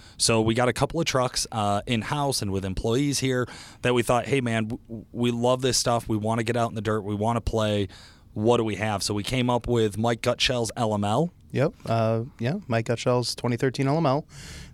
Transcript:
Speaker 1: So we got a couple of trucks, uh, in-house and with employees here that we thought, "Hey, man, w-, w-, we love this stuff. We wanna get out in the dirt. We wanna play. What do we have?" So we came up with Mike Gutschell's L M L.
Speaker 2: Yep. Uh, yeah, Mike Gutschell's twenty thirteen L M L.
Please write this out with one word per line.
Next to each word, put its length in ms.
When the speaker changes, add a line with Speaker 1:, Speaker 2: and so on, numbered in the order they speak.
Speaker 1:
So 220
we 140
got 140
a 40
couple 280
of 60
trucks, 440
uh, 340
in-house 580
and 100
with 120
employees 540
here 300
that 100
we 120
thought, 220
"Hey, 140
man, 280
w-, 180
w-, 240
we 220
love 300
this 140
stuff. 320
We 80
wanna 280
get 120
out 120
in 80
the 40
dirt. 200
We 160
wanna 240
play. 480
What 240
do 40
we 140
have?" 260
So 120
we 100
came 260
up 160
with 320
Mike 240
Gutschell's 540
L 180
M 80
L. 300
Speaker 2:
Yep. 240
Uh, 340
yeah, 200
Mike 180
Gutschell's 480
twenty 220
thirteen 320
L 80
M 100
L. 180